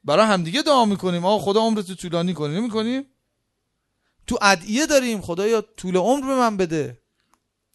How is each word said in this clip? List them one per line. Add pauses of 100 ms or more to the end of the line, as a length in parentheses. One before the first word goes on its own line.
برای
همدیگه
دعا
می‌کنیم،
آقا
خدا
عمرتو
طولانی
کنه،
نمی‌کنیم؟ (1200)
تو
ادعیه
داریم،
خدایا
طول
عمر
به
من
بده، (720)